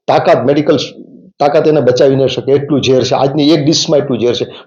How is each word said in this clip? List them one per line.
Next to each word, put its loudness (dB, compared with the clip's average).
તાકાત, 2
મેડિકલ 0
તાકાત 0
એને 2
બચાવી 2
ન 0
શકે, -4
એટલું 0
ઝેર 0
છે. -2
આજની 0
એક 2
ડિશમાં 0
એટલું -4
ઝેર 0
છે, -6